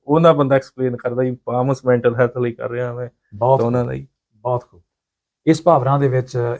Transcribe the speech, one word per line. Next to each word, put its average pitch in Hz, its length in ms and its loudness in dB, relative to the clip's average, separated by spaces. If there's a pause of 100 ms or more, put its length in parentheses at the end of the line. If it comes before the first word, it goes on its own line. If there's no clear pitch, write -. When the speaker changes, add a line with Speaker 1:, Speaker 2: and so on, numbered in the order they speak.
Speaker 1:
ਉਹਨਾਂ 160 280 4
ਬੰਦਾ 139 220 2
ਐਕਸਪਲੇਨ 127 400 -4
ਕਰਦਾ 123 260 -4
ਵੀ, 127 80 -2
"ਪਰਫਾਰਮੈਂਸ 127 560 -4
ਮੈਂਟਲ 120 280 2
ਹੈਲਥ 123 240 0
ਲਈ 120 140 -2
ਕਰ 117 180 -8
ਰਿਹਾ 120 220 -6
ਮੈਂ।" 120 160 -10 (260)
Speaker 2:
ਬਹੁਤ 123 240 2
Speaker 1:
ਤਾਂ 117 80 0
ਉਹਨਾਂ 123 160 0
Speaker 2:
ਖੂਬ। 123 100 -6
Speaker 1:
ਲਈ। 135 140 -10 (280)
Speaker 2:
ਬਹੁਤ 120 360 -4
ਖੂਬ। 87 120 -20 (640)
ਇਸ 160 160 2
ਭਾਵਨਾ 143 360 2
ਦੇ 139 100 2
ਵਿੱਚ 123 520 -2